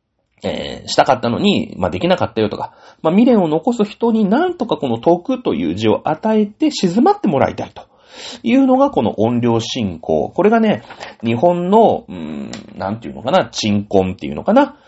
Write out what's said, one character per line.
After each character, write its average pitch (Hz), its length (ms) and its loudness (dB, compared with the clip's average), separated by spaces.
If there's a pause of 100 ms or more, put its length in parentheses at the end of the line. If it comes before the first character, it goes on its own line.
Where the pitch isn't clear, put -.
(440)
え 71 420 -8
ー、 - 20 -20
し - 80 -8
た 147 100 4
か 139 100 4
っ 120 60 -2
た 120 80 0
の 113 100 -2
に、 165 380 0
ま 92 100 0
あ、 - 40 -6
で 92 80 -6
き 160 80 0
な 180 100 2
か - 80 -2
っ - 80 -6
た 113 80 0
よ 104 80 0
と - 80 -8
か、 - 160 -10 (280)
ま 160 100 0
あ、 - 20 2
未 220 120 6
練 240 160 4
を 170 60 2
残 165 260 0
す 214 120 -2
人 233 260 -2
に 220 160 2
な 269 200 2
ん 349 100 -6
と - 80 -6
か 156 120 -2
こ 135 120 -4
の 117 80 -2
徳 175 460 0
と 123 100 -2
い 82 180 -2
う 87 40 -4
字 107 120 -2
を - 220 2
与 220 300 0
え 214 80 2
て 294 240 -2
静 185 300 0
ま 359 100 4
っ 403 100 -4
て - 60 0
も 143 120 2
ら 92 100 2
い 90 60 -8
た - 100 -8
い - 60 -14
と - 120 -20 (600)
い 233 120 0
う 269 100 4
の 254 120 4
が 277 120 2
こ 147 120 0
の 107 160 0
怨 120 240 2
霊 117 180 2
信 101 400 -6
仰。 78 300 -2
こ - 140 0
れ 202 60 4
が 226 120 4
ね、 196 220 0 (400)
日 117 120 0
本 175 340 2
の、 202 380 4
う - 40 -16
ー 90 40 -12
ん、 76 360 -10 (260)
な 95 140 -4
ん 113 100 -8
て 76 80 -12
い - 20 -10
う 65 40 -14
の 71 80 -14
か 123 80 -4
な、 175 180 2
鎮 104 360 -2
魂 95 280 0
っ - 20 -16
て - 120 -10
い 69 40 -6
う 73 40 -8
の 76 80 -8
か 196 100 0
な、 277 240 2 (100)